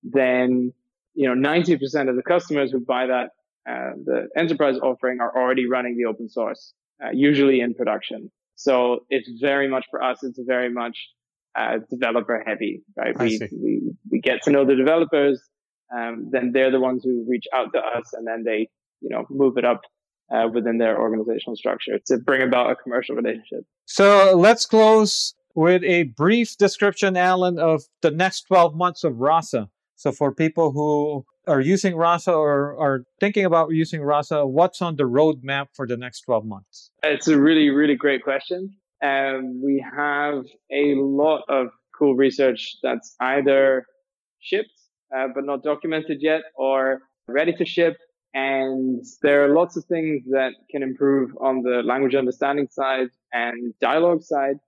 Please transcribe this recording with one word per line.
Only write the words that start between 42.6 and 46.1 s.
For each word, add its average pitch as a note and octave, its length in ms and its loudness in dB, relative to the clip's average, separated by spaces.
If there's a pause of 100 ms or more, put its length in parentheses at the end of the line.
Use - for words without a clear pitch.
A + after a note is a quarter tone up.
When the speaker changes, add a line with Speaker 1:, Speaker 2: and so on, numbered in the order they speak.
Speaker 1:
that's B2 380 -6
either C3+ 680 2 (540)
shipped, - 400 -6 (360)
uh, C3 200 -2
but C#3 100 -6
not C#3 160 -4
documented D#3 600 -4